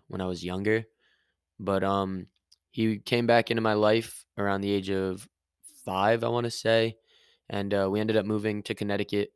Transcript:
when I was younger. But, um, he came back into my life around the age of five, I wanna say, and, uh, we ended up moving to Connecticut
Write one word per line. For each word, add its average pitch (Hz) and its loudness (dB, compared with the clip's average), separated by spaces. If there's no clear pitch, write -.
when 98 -10
I 92 -4
was 90 -8
younger. 101 -2
But, 98 0
um, 98 -2
he 110 0
came 120 0
back 117 4
into 113 0
my 110 2
life 107 2
around 98 0
the 101 -2
age 98 0
of 95 -2
five, 104 2
I 117 -2
wanna 117 -2
say, 113 2
and, 101 -4
uh, 98 2
we 104 0
ended 107 0
up 101 2
moving 107 -2
to 104 -6
Connecticut 101 -2